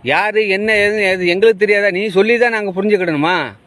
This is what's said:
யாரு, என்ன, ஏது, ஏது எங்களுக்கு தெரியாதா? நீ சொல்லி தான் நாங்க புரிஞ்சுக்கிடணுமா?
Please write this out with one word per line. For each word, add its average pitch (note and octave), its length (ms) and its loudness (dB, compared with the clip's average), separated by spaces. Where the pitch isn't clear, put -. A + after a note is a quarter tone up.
யாரு, G3+ 440 0
என்ன, G#3 280 0
ஏது, G#3 280 0
ஏது F#3 240 0
எங்களுக்கு G3 320 2
தெரியாதா? G3+ 300 2
நீ F#3+ 180 -4
சொல்லி G#3 300 2
தான் A#3 140 2
நாங்க G3 320 -4
புரிஞ்சுக்கிடணுமா? E3+ 720 0